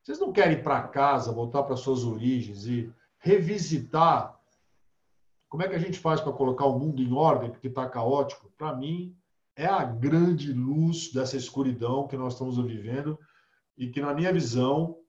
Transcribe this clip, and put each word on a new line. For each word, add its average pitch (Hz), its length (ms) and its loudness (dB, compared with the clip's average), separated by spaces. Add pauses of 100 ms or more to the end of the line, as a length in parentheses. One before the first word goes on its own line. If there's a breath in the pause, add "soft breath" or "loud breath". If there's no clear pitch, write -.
vocês 302 180 -8
não 392 120 0
querem 170 260 6
ir - 60 -8
pra 127 240 0
casa, 139 440 2
voltar 120 300 -2
pra 135 160 -2
suas 127 260 -2
origens 110 600 -2
e 117 260 -4 (280 soft breath)
revisitar 160 1160 2 (1120)
como 156 140 -6
é 190 60 0
que - 80 -2
a 160 40 0
gente 175 200 -4
faz 160 200 2
pra - 140 -2
colocar 131 320 2
o 127 140 2
mundo 139 240 -2
em 123 100 0
ordem, 131 380 4
porque - 180 -10
tá 127 180 -6
caótico?" 131 680 -2
Pra 131 180 -6
mim, 175 400 -8 (420)
é 151 80 -4
a 180 200 2
grande 147 640 2
luz 156 640 0
dessa 131 240 -2
escuridão 127 720 -2
que 139 80 -6
nós 127 160 -4
estamos 127 240 -4
vivendo 123 600 -4 (600 soft breath)
e 127 100 -8
que, 131 140 -6
na 143 120 -2
minha 175 200 2
visão 139 640 0 (120)